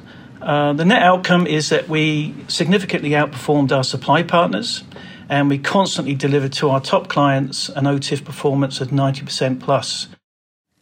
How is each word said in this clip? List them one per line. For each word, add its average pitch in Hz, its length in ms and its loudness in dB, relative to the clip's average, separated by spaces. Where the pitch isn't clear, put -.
Uh, 147 320 0
the 151 100 0
net 202 180 4
outcome 180 460 4
is 156 220 0
that 151 180 0
we 156 480 0
significantly 170 600 0
outperformed 147 600 2
our 135 140 2
supply 143 380 0
partners, - 600 0
and 143 200 2
we 139 80 2
constantly 160 560 0
delivered 139 380 0
to 147 180 0
our 135 120 2
top 180 260 -2
clients 139 640 0
an 139 180 -2
O 143 100 0
T 139 160 -6
I 139 60 -2
F - 60 -16
performance 139 560 -2
of 127 100 -6
ninety 139 320 0
percent 127 380 -2
plus. - 460 -2